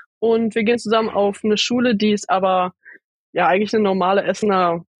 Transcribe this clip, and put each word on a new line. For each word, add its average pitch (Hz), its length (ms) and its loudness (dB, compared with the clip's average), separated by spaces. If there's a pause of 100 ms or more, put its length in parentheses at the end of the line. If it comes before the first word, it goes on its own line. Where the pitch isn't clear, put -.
(200)
Und 226 340 0
wir 226 100 0
gehen 240 140 2
zusammen 220 320 -2
auf 202 340 -2
eine 214 140 0
Schule, 240 380 0
die 214 160 2
ist 202 180 -4
aber 185 440 0 (600)
ja 170 140 0
eigentlich 202 260 0
eine 220 80 2
normale 190 440 0
Essener 185 600 0 (140)